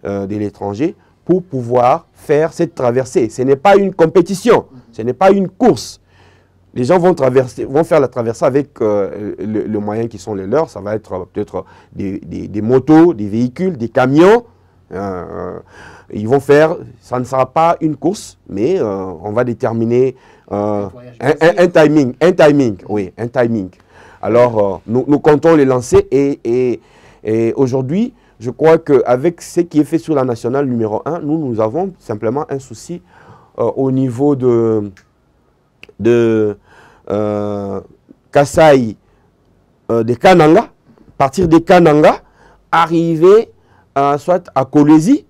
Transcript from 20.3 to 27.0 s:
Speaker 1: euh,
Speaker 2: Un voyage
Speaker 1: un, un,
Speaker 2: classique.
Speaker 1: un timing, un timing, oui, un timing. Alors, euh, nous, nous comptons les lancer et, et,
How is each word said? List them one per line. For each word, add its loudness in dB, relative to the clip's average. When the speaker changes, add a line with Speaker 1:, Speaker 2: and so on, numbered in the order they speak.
Speaker 1:
euh, -4
Speaker 2:
Un -12
voyage -20
Speaker 1:
un, -4
un, 2
Speaker 2:
classique. 2
Speaker 1:
un 4
timing, 2
un 4
timing, 0
oui, -6
un -8
timing. -2
Alors, 2
euh, -2
nous, -2
nous 2
comptons 2
les 4
lancer 0
et, 0
et, -2